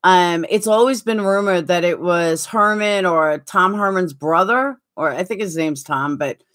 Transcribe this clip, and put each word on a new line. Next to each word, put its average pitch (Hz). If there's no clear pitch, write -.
um, 175
it's 214
always 226
been 220
rumored 196
that 175
it 175
was 170
Herman 208
or 156
Tom 190
Herman's 190
brother, 190
or 151
I 147
think 190
his 185
name's 156
Tom, 143
but, 143